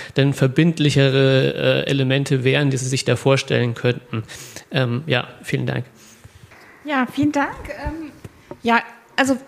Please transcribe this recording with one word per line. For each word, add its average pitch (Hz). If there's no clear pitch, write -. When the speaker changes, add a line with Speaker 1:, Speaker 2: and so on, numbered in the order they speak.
Speaker 1:
denn 139
verbindlichere, 135
äh, -
Elemente 135
wären, 139
die 131
Sie 127
sich 131
da 135
vorstellen 123
könnten. 123
Ähm, 123
ja, 131
vielen 127
Dank. 127
Speaker 2:
Ja, 269
vielen 294
Dank. 294
Ähm, 302
ja, 233
also 262